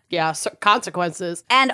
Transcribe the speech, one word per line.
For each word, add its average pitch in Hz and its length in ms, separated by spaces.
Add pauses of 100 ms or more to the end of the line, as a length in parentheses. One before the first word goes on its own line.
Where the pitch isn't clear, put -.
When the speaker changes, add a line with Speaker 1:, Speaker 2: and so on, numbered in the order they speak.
(120)
Speaker 1:
Yeah, 160 220
so - 260
consequences. 175 880
Speaker 2:
And 262 240